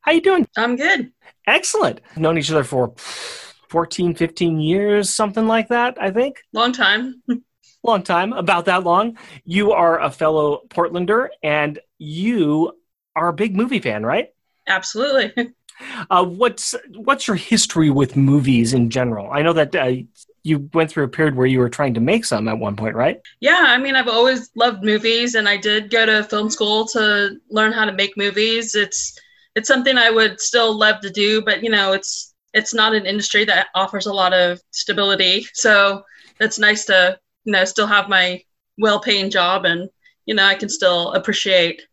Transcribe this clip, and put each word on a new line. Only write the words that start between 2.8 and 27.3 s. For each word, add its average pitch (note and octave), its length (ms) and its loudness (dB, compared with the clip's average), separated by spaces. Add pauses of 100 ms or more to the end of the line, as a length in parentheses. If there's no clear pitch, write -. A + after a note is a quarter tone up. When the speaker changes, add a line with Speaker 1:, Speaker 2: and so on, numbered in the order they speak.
Speaker 1:
fourteen, - 1160 -6
fifteen E3 460 -2
years, G3+ 500 0
something A3 380 -2
like A3+ 220 0
that, A#3+ 300 -2
I G3 120 -2
think. B3+ 300 -4 (100)
Speaker 2:
Long A#3+ 220 -2
time. B3 540 -2
<laughs> - 560 -10
Speaker 1:
Long G#3 200 2
time, F#3+ 300 0
about F3 320 0
that F#3 180 2
long. G3+ 340 0 (280)
You G3+ 260 0
are E3 300 4
a C#3 100 -2
fellow D3+ 560 0
Portlander, F3 600 -2 (120)
and D3+ 380 -2 (180)
you D#3+ 760 -2 (420)
are E3 140 0
a E3+ 40 -4
big G3 220 -4
movie A#3 240 0
fan, G#2+ 260 -4
right? C#3 240 -2 (380)
Speaker 2:
Absolutely. A#3+ 920 -2
<laughs> - 40 -20 (460)
Speaker 1:
Uh, F3+ 160 4
what's, G3 480 -2 (220)
what's C4+ 320 -2
your G#3 80 0
history D#3+ 560 2
with C3+ 240 2
movies C3+ 580 4
in A#2+ 160 2
general? A#2 420 -4
I D3 120 0
know E3 100 2
that, D#3 220 0
uh, C3 160 0 (500)
you D3 320 -2
went D#3+ 160 2
through D3+ 140 -2
a C3 40 -2
period D3+ 280 0
where B2+ 100 2
you C3 140 2
were A#2+ 100 2
trying C3+ 240 -2
to A2+ 60 -2
make F#3+ 260 2
some A2 220 -2
at A2 100 -4
one G#2 180 -4
point, G#2+ 200 -6
right? B2+ 240 0 (220)
Speaker 2:
Yeah, E4 260 4
I B3 100 4
mean, C4+ 180 -2
I've B3+ 120 2
always A#3+ 480 2
loved A3 280 0
movies, A3+ 520 0
and G#3+ 120 2
I G3+ 80 2
did G#3 360 -2
go A3+ 140 2
to G#3+ 180 2
film G#3+ 260 -4
school G#3+ 380 -2
to G#3 500 0 (140)